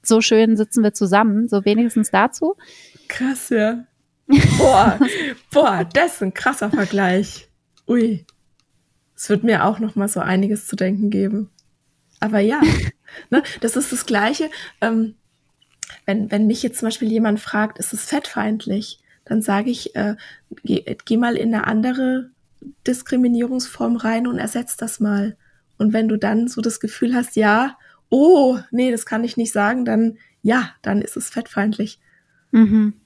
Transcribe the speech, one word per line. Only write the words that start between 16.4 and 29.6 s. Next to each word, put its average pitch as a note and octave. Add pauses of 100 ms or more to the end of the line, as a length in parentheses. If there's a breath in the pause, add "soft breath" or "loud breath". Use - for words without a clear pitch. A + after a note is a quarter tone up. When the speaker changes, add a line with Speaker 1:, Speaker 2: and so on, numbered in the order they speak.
Speaker 2:
mich A#3+
jetzt A#3+
zum A3+
Beispiel A3+
jemand A3
fragt, G#3+
„Ist -
es A3
fettfeindlich?“, G#3+ (260)
dann A3
sage G#3
ich, -
äh, G#3 (480 loud breath)
„Geh, - (100)
geh A3
mal A#3+
in A3+
eine -
andere B3+ (580)
Diskriminierungsform B3
rein A3+
und A#3+
ersetz A#3
das A3+
mal.“ G#3 (420)
Und G#3+
wenn A3
du G#3+
dann G#3+
so A#3+
das A3
Gefühl A#3
hast, A#3+
ja, A3 (320 soft breath)
„Oh, C#4 (140)
nee, B3
das A3+
kann A3+
ich A#3
nicht A3+
sagen“, A#3